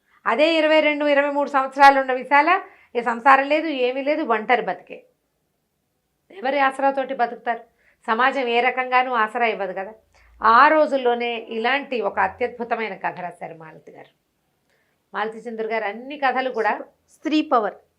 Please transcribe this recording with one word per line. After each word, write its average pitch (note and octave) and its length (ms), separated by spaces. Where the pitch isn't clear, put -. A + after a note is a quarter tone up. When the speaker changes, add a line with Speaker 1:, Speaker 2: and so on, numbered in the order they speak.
Speaker 1:
అదే D4+ 320
ఇరవై D#4 220
రెండు, D4 260
ఇరవై C#4+ 240
మూడు C#4+ 200
సంవత్సరాలు C#4 500
ఉన్న C4 140
విశాల C#4+ 480
ఏ A#3+ 60
సంసారం C4 480
లేదు, D#4+ 180
ఏమీ C4 340
లేదు, D4 200
ఒంటరి A3+ 400
బతికే. - 440
ఎవరి C4 280
ఆసరాతోటి C4+ 540
బతుకుతారు? A#3 460
సమాజం C4 340
ఏ A#3+ 180
రకంగానూ B3+ 540
ఆసరా A#3 320
ఇవ్వదు F#3+ 280
కదా. F#3+ 200
ఆ A#3 240
రోజుల్లోనే A#3+ 840
ఇలాంటి B3 520
ఒక G3+ 180
అత్యద్భుతమైన A3 760
కథ F3 240
రాశారు E3+ 380
మాలతి D#3+ 340
గారు. C#3+ 160
మాలతి G#3+ 240
చంద్ర A3 300
గారు A3 160
అన్ని A#3+ 340
కథలు B3+ 320
కూడా A3+ 320
Speaker 2:
స్త్రీ D4+ 320
పవర్, A#3+ 320